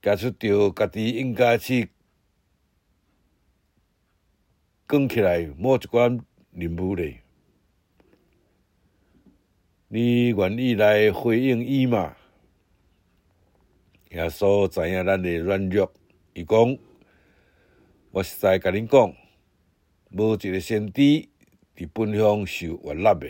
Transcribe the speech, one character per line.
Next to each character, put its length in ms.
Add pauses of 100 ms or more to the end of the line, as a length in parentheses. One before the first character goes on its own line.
举 160
出 140
着 400
家 160
己 240
应 240
该 240
去 300 (3000)
扛 220
起 120
来 260 (120)
某 180
一 100
款 340 (320)
任 260
务 160
咧。 260 (2750)
你 420
愿 280
意 160
来 360
回 300
应 240
伊 220
嘛？ 300 (1900)
耶 180
稣 400
知 200
影 160
咱 160
的 180
软 300
弱， 240 (400)
伊 120
讲 340 (1300)
：“我 120
实 160
在 200
甲 140
恁 160
讲， 260 (960)
无 240
一 160
个 100
先 320
知 80 (760)
伫 160
本 260
乡 260
受 220 (160)
悦 120
纳 200
的。” 160